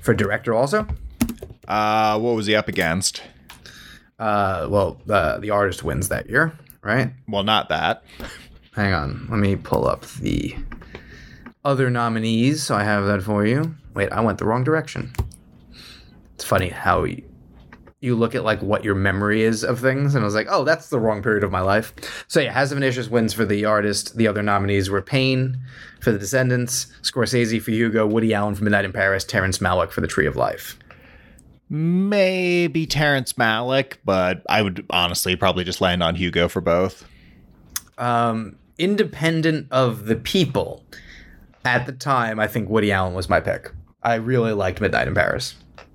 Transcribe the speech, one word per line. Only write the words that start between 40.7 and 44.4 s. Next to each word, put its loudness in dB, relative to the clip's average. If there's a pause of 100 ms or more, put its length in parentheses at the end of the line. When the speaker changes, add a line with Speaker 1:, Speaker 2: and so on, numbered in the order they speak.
Speaker 1:
at 2
the -8
time, -2
I 2
think -4
Woody 2
Allen 0
was -6
my 4
pick. -4 (320)
I 2
really 0